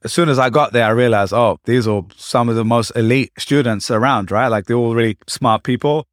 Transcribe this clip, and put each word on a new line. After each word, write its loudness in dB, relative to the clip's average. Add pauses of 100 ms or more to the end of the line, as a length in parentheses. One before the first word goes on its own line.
As -10
soon 2
as 2
I 2
got 0
there, 2
I 2
realized, 2
Oh, 2
these 0
are -2 (140)
some -2
of 0
the -2
most 0
elite 0
students -2
around, 0
right? 0
Like, -2
they're -4
all 0
really 0
smart -2
people. -4